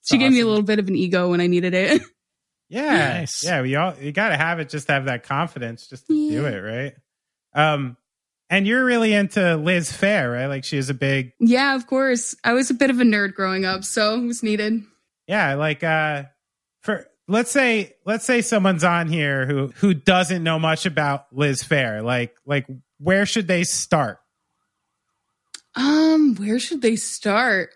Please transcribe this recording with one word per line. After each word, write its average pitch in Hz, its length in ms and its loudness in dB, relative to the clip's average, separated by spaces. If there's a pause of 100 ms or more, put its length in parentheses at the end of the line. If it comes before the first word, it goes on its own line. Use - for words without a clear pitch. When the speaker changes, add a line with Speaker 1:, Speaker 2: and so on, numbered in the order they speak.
Speaker 1:
She - 120 4
Speaker 2:
That's 240 80 4
Speaker 1:
gave 269 80 6
me 254 80 6
a - 20 2
Speaker 2:
awesome. 233 60 2
Speaker 1:
little 214 160 2
bit 214 160 2
of 190 80 -4
an 190 80 0
ego 180 340 0
when 175 100 2
I 175 60 2
needed 175 280 0
it. 196 320 2
<laughs> - 60 -20 (560)
Speaker 2:
Yeah. 175 500 0
Speaker 3:
Nice. 147 260 -8
Speaker 2:
Yeah, 160 180 -2
we 131 140 -2
all, 165 240 -2
you 143 100 -8
gotta 185 260 -2
have 165 220 -2
it 151 100 -8
just 147 200 -10
to 147 60 2
have 135 100 -2
that 123 200 -6
confidence 135 640 -6
just - 220 -20
to 320 40 0
do 302 60 2 (240)
Speaker 1:
Yeah. 147 60 -2
Speaker 2:
it, 107 100 -4
right? 117 360 -8 (600)
Um, 143 420 0 (560)
and 196 140 2
you're 247 180 2
really 233 300 2
into 190 420 2
Liz 165 340 -2
Phair, 190 420 0
right? 123 140 -4
Like, 139 160 -6
she - 140 -6
is 135 140 -2
a 139 40 -4
big 135 460 -2
Speaker 1:
Yeah, 254 340 4
of 254 140 -6
course. 262 560 0
I 226 80 2
was 254 180 0
a 262 40 2
bit 262 160 2
of 247 100 0
a - 20 6
nerd 208 320 4
growing 190 300 -2
up, 190 180 -2
so 214 400 0
it 240 40 -4
was 233 180 -6
needed. 214 380 0 (440)
Speaker 2:
Yeah, 170 280 0
like, 151 280 -2
uh, 156 420 -2 (580)
for, - 240 -6 (200)
let's 233 240 0
say, 233 440 0 (100)
let's 214 220 -2
say 247 160 2
someone's 190 420 2
on 170 240 2
here 143 380 0
who, 139 300 -2
who 196 180 2
doesn't 180 500 2
know 160 140 0
much 160 280 0
about 143 460 -2
Liz 135 320 0
Phair. 113 400 -2
Like, 120 320 -2 (100)
like, 139 200 -2 (320)
where 185 280 2
should 190 220 -2
they 175 160 2
start? 139 540 0 (1600)
Speaker 1:
Um, 302 640 4
where 208 220 -2
should 269 240 -4
they 233 140 2
start? 208 800 -2